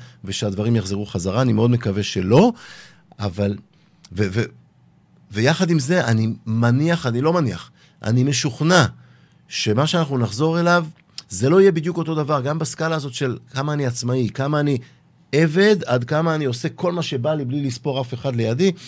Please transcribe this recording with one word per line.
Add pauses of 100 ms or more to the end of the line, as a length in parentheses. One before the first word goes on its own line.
(240)
ושהדברים
יחזרו
חזרה.
אני
מאוד
מקווה
שלא, (680)
אבל... (540)
ו-,
ו-, (840)
ויחד
עם
זה,
אני (120)
מניח,
אני
לא
מניח, (320)
אני
משוכנע (600)
שמה
שאנחנו
נחזור
אליו, (440)
זה
לא
יהיה
בדיוק
אותו
דבר,
גם
בסקאלה
הזאת
של (140)
כמה
אני
עצמאי,
כמה
אני (540)
עבד, (100)
עד
כמה
אני
עושה
כל
מה
שבא
לי
בלי
לספור
אף
אחד
לידי. (160)